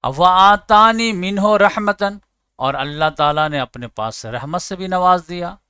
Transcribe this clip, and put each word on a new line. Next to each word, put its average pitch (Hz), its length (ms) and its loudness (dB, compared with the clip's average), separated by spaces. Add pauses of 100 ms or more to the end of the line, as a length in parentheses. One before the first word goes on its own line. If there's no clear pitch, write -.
"अब 135 100 -6
व 156 120 0
आतानी 208 880 4
मिन्हो 196 460 0
रहमतन", 202 600 0 (400)
और 135 160 -2
अल्लाह 147 360 -2
ताला 151 360 0
ने 147 120 -4
अपने 120 300 -8
पास 110 280 -8
से 113 140 -12
रहमत 147 300 -8
से - 140 -12
भी 185 140 -10
नवाज 180 340 2
दिया 175 340 -10 (120)